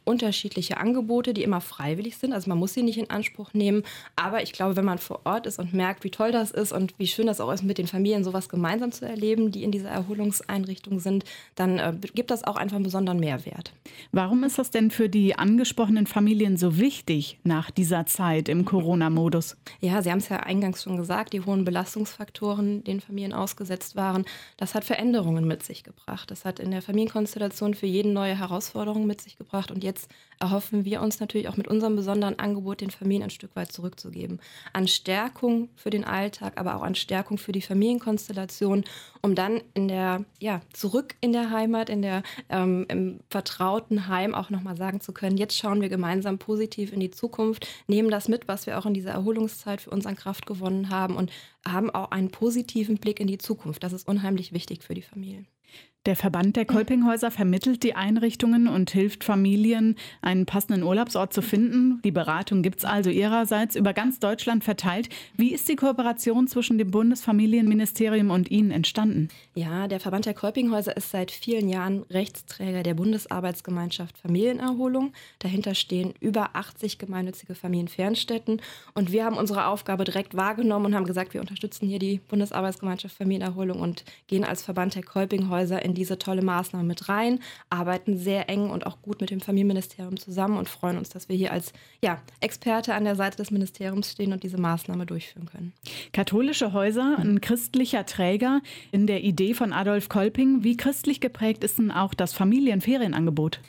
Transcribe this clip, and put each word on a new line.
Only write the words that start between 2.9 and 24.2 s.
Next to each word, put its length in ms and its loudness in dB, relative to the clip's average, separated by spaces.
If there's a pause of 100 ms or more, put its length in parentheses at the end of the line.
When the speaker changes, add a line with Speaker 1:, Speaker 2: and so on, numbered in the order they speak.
Speaker 1:
in 120 -4
Anspruch 420 -6
nehmen. 300 4 (320)
Aber 300 0
ich 80 -8
glaube, 240 0
wenn 80 4
man 140 2
vor 260 -10
Ort 220 -2
ist 120 -6
und 140 -4
merkt, 320 0
wie 60 -6
toll 200 0
das 220 0
ist 200 -2
und 260 0
wie 100 0
schön 180 2
das 140 0
auch 100 -2
ist, 140 -2
mit 140 0
den 100 0
Familien 340 2
sowas 260 -2
gemeinsam 440 0
zu 140 -10
erleben, 440 2
die 140 -4
in 80 2
dieser 160 -4
Erholungseinrichtung 1120 -4
sind, 240 0 (320)
dann, 240 2
äh, 140 0 (200)
gibt 160 -2
das 140 -2
auch 120 -2
einfach 200 -2
einen 80 0
besonderen 340 0
Mehrwert. 540 -4 (400)
Speaker 2:
Warum 320 4
ist 140 0
das 120 0
denn 220 4
für 160 2
die 280 4
angesprochenen 720 4
Familien 500 4
so 220 4
wichtig 640 0
nach 300 2
dieser 340 2
Zeit 420 0
im 180 2
Corona-Modus? 920 2 (240)
Speaker 1:
Ja, 200 0
Sie 120 0
haben's 160 -2
ja 80 -4
eingangs 480 -2
schon 120 -4
gesagt, 360 -4
die 80 -4
hohen 240 0
Belastungsfaktoren, 1200 -4
denen 160 -4
Familien 320 -8
ausgesetzt 640 -8
waren, 280 0 (320)